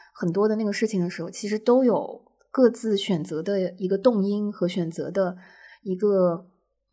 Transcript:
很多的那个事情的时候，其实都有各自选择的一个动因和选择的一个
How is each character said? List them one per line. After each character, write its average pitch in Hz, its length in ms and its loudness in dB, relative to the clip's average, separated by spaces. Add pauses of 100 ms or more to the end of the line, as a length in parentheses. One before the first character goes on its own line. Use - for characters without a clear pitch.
(160)
很 175 160 -2
多 202 160 2
的 214 80 0
那 226 80 -2
个 202 80 0
事 214 160 -2
情 190 140 0
的 175 80 0
时 180 120 -12
候， 170 80 -8
其 202 180 -8
实 214 120 -2
都 247 240 4
有 202 380 0 (280)
各 254 200 6
自 220 280 -2
选 185 260 -2
择 160 200 -6
的 185 340 -2
一 185 100 -4
个 196 100 0
动 208 260 2
因 208 280 -2
和 185 160 -2
选 175 220 -2
择 151 220 -8
的 185 260 -2 (460)
一 185 120 -4
个 185 520 2 (460)